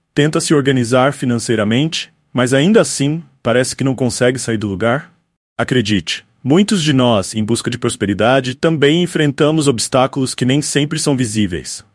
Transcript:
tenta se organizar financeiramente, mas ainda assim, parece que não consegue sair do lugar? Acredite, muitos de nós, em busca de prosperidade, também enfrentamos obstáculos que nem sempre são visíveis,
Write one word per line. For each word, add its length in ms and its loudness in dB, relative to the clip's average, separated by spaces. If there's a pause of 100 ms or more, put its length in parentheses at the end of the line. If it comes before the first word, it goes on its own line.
(140)
tenta 260 2
se 140 0
organizar 600 2
financeiramente, 1000 -2 (220)
mas 200 0
ainda 280 4
assim, 400 -2 (220)
parece 320 0
que 80 -4
não 100 0
consegue 460 0
sair 180 -4
do 100 -4
lugar? 460 -2 (440)
Acredite, 680 -2 (180)
muitos 380 2
de 120 0
nós, 420 2
em 80 -2
busca 260 -2
de 80 -8
prosperidade, 760 0
também 480 2
enfrentamos 640 0
obstáculos 680 0
que 120 -4
nem 160 2
sempre 360 -2
são 180 0
visíveis, 800 -4